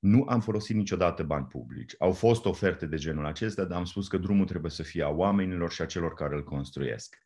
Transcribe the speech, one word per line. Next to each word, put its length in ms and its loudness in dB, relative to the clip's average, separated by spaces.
nu 280 6
am 120 4
folosit 360 -2
niciodată 460 2
bani 240 -2
publici. 520 -12
Au 140 4
fost 320 4
oferte 420 0
de 100 -4
genul 300 -4
acesta, 380 -4
dar 140 -4
am 60 -2
spus 240 -6
că 80 -2
drumul 300 4
trebuie 240 -4
să 120 -8
fie 200 -4
a 60 0
oamenilor 640 2
și 100 -6
a 40 -4
celor 280 -4
care 200 -4
îl 100 -4
construiesc. 800 -6